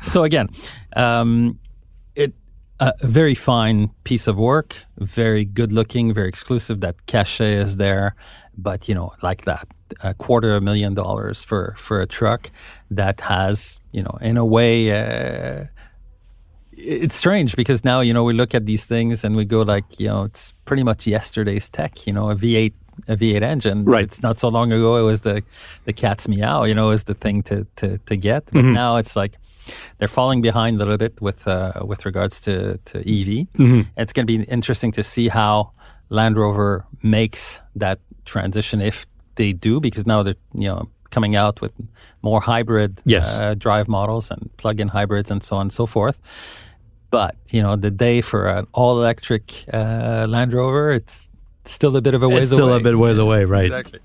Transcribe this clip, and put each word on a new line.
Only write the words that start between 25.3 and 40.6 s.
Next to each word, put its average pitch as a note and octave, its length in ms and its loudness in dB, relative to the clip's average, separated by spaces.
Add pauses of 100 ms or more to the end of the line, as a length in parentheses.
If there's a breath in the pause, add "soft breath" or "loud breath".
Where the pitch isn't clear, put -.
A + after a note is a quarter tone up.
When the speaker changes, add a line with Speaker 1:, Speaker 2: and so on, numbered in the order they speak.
Speaker 1:
the A2+ 100 -6
cat's G2+ 360 -2
meow, A2+ 340 0
you G#2+ 100 2
know, G#2+ 180 2
is G#2+ 120 0
the G#2 120 -6
thing G2+ 280 -2
to, G2+ 320 -4
to, G2 220 -4
to - 180 -4
get. G#2 300 -2
But C#3+ 180 4
Speaker 2:
Mm-hmm. B2+ 100 6
Speaker 1:
now A#2+ 220 0
it's A2+ 220 -2
like G2+ 160 -2 (640 loud breath)
they're G#2 100 -2
falling B2+ 340 0
behind A2+ 360 2
a - 20 -2
little G#2 180 0
bit A2 240 -4
with, G2+ 260 -4
uh, F#2 260 -2 (100)
with G2+ 220 -8
regards F#2+ 360 -4
to, F#2+ 440 -4
to - 220 -10
E G#2 160 0
V. A2 240 -4 (100)
Speaker 2:
Mm-hmm. B2 240 8 (160)
Speaker 1:
It's A2+ 160 -4
gonna B2 120 0
be A2 180 -2
interesting A#2+ 500 -2
to A2 100 -4
see A#2 240 -2
how G#2+ 440 2 (380 soft breath)
Land A2 280 2
Rover G2+ 480 0 (180)
makes A2 580 0 (140)
that G2 240 -2 (240)
transition, G2+ 580 -4
if G#2 240 -4 (300)
they G2+ 180 0
do, A2+ 260 0
because A2 280 -2
now G#2+ 160 2
they're, F#2+ 120 -2 (180)
you G2+ 160 -4